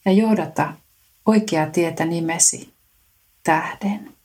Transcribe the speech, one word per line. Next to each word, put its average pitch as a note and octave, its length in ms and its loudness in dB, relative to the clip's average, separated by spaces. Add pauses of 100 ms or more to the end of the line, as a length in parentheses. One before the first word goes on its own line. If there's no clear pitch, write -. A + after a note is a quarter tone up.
Ja G3 60 2
johdata F#3+ 600 0 (520)
oikeaa F#3 440 2
tietä E3 360 -2
nimesi E3 680 -2 (680)
tähden. F3+ 720 -2 (120)